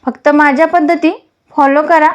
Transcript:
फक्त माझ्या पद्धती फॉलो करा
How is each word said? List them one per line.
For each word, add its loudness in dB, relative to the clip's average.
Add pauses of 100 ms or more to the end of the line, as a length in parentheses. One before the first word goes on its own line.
फक्त -4
माझ्या 0
पद्धती 0 (400)
फॉलो 0
करा 2